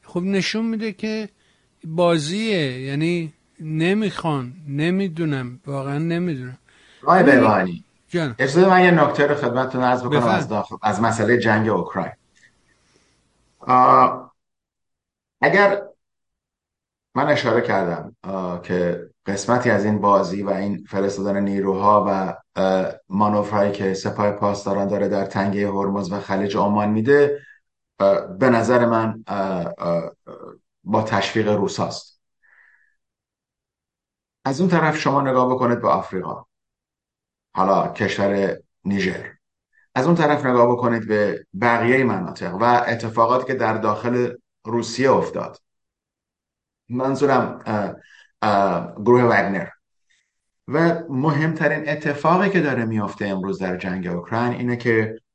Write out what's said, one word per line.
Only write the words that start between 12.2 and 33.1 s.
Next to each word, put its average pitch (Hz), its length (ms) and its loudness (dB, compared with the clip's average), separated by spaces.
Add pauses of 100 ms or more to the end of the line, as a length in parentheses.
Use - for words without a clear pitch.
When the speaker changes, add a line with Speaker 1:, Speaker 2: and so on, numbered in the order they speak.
Speaker 2:
آه، 127 760 4 (1040)
اگر 202 420 4 (1300)
من 139 140 0
اشاره 120 320 2
کردم، 87 640 -2
آه، 90 400 -6
که 87 480 -2 (160)
قسمتی 117 440 0
از 101 140 2
این 107 140 2
بازی 98 440 2
و 98 80 -4
این 98 380 -4
فرستادن 98 540 -2
نیروها 98 680 2
و، 95 280 -2 (200)
اه، 95 300 2 (220)
مانورهایی 104 640 0
که 95 220 -2
سپاه 104 360 -2
پاسداران 98 580 -2
داره 98 200 0
در 98 160 -2
تنگه 101 440 -2
هرمز 98 440 -4
و 101 80 -6
خلیج 98 360 -4
عمان 104 340 0
می‌ده، 143 500 4 (600)
اه، 98 260 2
به 98 240 2
نظر 120 360 2
من، 113 400 -2
اه، 95 520 -4
اه، 85 240 -2 (840)
با 110 180 -2
تشویق 107 460 -2
روساست. 101 720 -4 (2250)